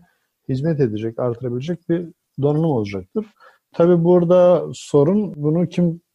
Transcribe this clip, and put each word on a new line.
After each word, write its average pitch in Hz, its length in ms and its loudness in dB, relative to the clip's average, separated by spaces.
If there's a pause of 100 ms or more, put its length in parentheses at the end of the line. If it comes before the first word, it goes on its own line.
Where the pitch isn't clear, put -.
(480)
hizmet 143 320 -2
edecek, 113 380 -4
artırabilecek 127 680 -6
bir 170 200 -4 (340)
donanım 151 280 0
olacaktır. 104 560 -6 (460)
Tabii 170 320 2
burada 180 680 4
sorun, 165 640 0
bunu 156 320 0
kim 170 320 -2 (140)